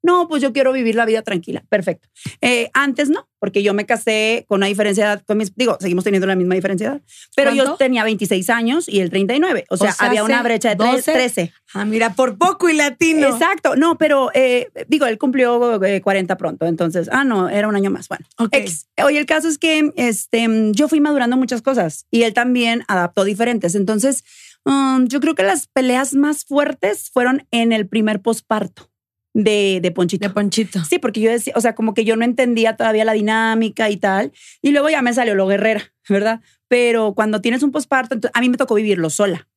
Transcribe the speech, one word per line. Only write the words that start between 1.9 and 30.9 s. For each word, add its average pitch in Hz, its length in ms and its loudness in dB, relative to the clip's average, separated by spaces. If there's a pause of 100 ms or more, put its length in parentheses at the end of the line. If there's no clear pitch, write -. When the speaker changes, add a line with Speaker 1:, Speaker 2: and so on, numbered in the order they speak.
Speaker 1:
Eh, 240 340 0
antes 277 340 0
no, 339 200 -2 (100)
porque 202 240 -2
yo 202 100 2
me 208 140 -2
casé 220 640 0
con 202 100 0
una 196 80 2
diferencia 208 400 0
de 208 60 0
edad 202 120 -6
con 214 140 -2
mis, 214 160 -4
digo, 226 240 0
seguimos 180 240 -2
teniendo 190 240 -2
la 190 80 0
misma 185 220 0
diferencia 196 340 -4
de 285 60 -8
edad, 285 60 -16 (340)
pero 277 160 2
yo 269 100 2
Speaker 2:
¿Cuánto? 285 160 0
Speaker 1:
tenía 254 240 2
veintiséis 208 480 -2
años 233 380 0
y 202 100 0
él 180 120 0
treinta 196 260 0
y - 20 2
nueve. 311 320 0
O 190 60 -2
sea, 190 140 2
Speaker 2:
O - 20 -2
sea, 208 160 0
Speaker 1:
había 214 160 2
una 240 160 2
Speaker 2:
hace - 20 -4
Speaker 1:
brecha 226 280 0
de 202 40 0
tres, 220 160 2
Speaker 2:
doce. 262 220 0
Speaker 1:
trece. 247 400 -2 (200)
Speaker 2:
Ah, 202 120 -6
mira, 220 300 0
por 247 220 0
poco 359 320 0
y 320 40 2
latino. 302 560 2
Speaker 1:
Exacto. 320 480 0
No, 320 200 2
pero, 285 380 2
eh, 247 380 2 (160)
digo, 294 180 2
él 220 120 -2
cumplió, 240 680 2
eh, 196 160 0
cuarenta 190 360 0
pronto. 165 300 -4
Entonces, 170 460 -2
ah, 262 100 2
no, 208 260 0
era 208 200 -2
un 208 80 -2
año 196 160 0
más. - 160 -8
Bueno, - 180 -12 (120)
Speaker 2:
Ok. 226 180 0
Speaker 1:
X. 190 320 -4 (160)
Oye, 294 160 2
el 302 60 -4
caso 311 200 0
es 311 100 -2
que, 311 380 0
este, 233 540 -2
mm, 220 240 2
yo 285 160 2
fui 311 100 0
madurando 277 380 0
muchas 247 260 -2
cosas 214 480 -2
y 233 140 4
él 226 100 0
también 240 540 0
adaptó 180 340 0
diferentes. 208 540 0
Entonces, 214 480 0 (400)
mm, 269 400 2
yo 254 160 -2
creo 302 160 0
que 185 80 0
las 311 240 0
peleas 262 440 0
más 294 320 0
fuertes 285 640 -2
fueron 254 440 0
en 233 180 0
el 214 160 0
primer 214 340 -2
posparto 220 680 -4 (460)
de, 202 480 2
de 175 100 0
Ponchito. 185 360 -2
Speaker 2:
De 185 60 -6
Ponchito. 202 500 -2
Speaker 1:
Sí, 349 140 -2